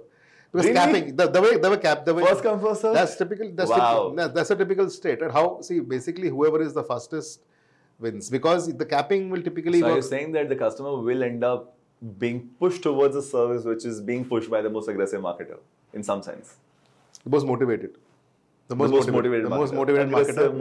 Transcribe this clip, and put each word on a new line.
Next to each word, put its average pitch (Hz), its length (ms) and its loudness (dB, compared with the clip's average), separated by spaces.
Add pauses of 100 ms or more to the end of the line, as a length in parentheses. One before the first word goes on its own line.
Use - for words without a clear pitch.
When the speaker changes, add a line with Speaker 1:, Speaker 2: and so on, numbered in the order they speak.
(560)
Speaker 1:
Because 160 120 4
Speaker 2:
Really? 233 120 4
Speaker 1:
capping, 170 360 2
the, 175 120 4
the 180 140 4
way, 220 160 6
the 175 120 4
way 202 60 4
cap, 151 300 0
the 165 80 4
way 175 100 2
Speaker 2:
First 196 180 4
come, 214 160 0
first 208 220 -2
serve? 220 140 2
Speaker 1:
That's 185 200 2
typical, 196 400 -4
that's - 140 0
Speaker 2:
Wow. 117 80 4
Speaker 1:
typical, 113 380 2
that, 160 200 -2
that's 165 160 0
a 202 60 2
typical 190 320 2
state, 147 320 -4
right? 156 100 -2
How, 156 300 2
see, 175 200 -2
basically, 139 500 -4
whoever 156 320 2
is 147 100 -4
the 143 100 -2
fastest 131 580 -8 (580)
wins, 107 320 -8
because 160 440 0
the 143 120 -6
capping 185 420 0
will 180 140 -6
typically 170 380 0
Speaker 2:
So - 60 4
are - 40 4
you 165 60 4
Speaker 1:
work 135 80 0
Speaker 2:
saying 147 280 -6
that 151 160 0
the 135 80 -2
customer 135 400 -2 (120)
will 127 140 0
end 120 220 -2
up 123 300 -2 (440)
being 120 300 -4 (100)
pushed 180 240 0
towards 139 340 2
a 143 60 -4
service 120 420 0
which 113 200 -4
is 113 160 -8
being 123 240 -4
pushed 117 240 -2
by 110 140 0
the 107 80 -4
most 107 180 -6
aggressive 98 320 -2
marketer, 87 380 -8 (340)
in 107 100 -12
some 101 200 -4
sense? - 340 -16 (680)
Speaker 1:
The - 40 -12
most 139 180 2
motivated. 117 520 -2 (720)
The 123 60 -8
Speaker 2:
The - 20 -6
Speaker 1:
most 135 160 2
Speaker 2:
most 131 200 4
Speaker 1:
motivated, - 40 0
Speaker 2:
motivated 117 280 0
Speaker 1:
the 120 60 -4
most 135 220 -2
Speaker 2:
marketer. 131 40 -4
Speaker 1:
motivated 139 320 2
Speaker 2:
Aggressive, 139 440 2
Speaker 1:
marketer. 131 80 -6